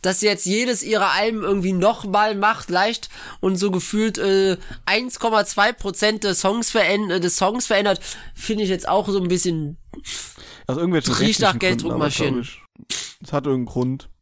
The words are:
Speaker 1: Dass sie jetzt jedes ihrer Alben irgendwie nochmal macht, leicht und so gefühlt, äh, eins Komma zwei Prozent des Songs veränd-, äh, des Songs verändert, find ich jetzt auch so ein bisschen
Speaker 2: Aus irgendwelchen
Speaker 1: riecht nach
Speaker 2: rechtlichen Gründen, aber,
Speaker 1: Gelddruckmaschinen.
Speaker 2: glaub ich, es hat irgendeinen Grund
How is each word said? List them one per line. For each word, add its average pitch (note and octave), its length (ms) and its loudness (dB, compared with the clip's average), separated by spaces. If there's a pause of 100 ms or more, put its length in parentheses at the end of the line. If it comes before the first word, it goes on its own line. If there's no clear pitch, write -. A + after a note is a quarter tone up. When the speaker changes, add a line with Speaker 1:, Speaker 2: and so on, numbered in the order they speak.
Speaker 1:
Dass F#3 180 2
sie G#3 60 2
jetzt G3+ 200 0
jedes A#3 360 0
ihrer G3+ 300 2
Alben G#3+ 300 0
irgendwie F#3+ 300 0
nochmal G#3 600 2
macht, G3+ 360 0
leicht G#3 380 0 (320)
und F#3+ 160 2
so G3 140 0
gefühlt, G#3 480 0
äh, F#3+ 400 2 (280)
eins A#3 320 0
Komma A3 280 2
zwei G#3+ 260 2
Prozent G#3+ 520 -2
des F#3+ 160 2
Songs A3 300 2
veränd-, G3+ 400 2
äh, F3 100 2
des E3+ 160 2
Songs A3 300 0
verändert, G3+ 340 2 (340)
find A3 260 -4
ich G3 80 0
jetzt F#3 200 -2
auch G3+ 200 2
so G3 120 0
ein F3+ 80 0
bisschen E3 500 0 (880)
Speaker 2:
Aus - 100 -2
irgendwelchen E3 380 0
Speaker 1:
riecht G#3 260 2
nach F#3+ 140 4
Speaker 2:
rechtlichen A#2 40 -2
Gründen, F3+ 320 0
aber, D3 180 0
Speaker 1:
Gelddruckmaschinen. C#3 340 -2
Speaker 2:
glaub - 480 -18
ich, - 60 -6 (260)
es - 100 -12
hat C#3+ 140 -2
irgendeinen B2+ 200 0
Grund B2+ 440 -4 (120)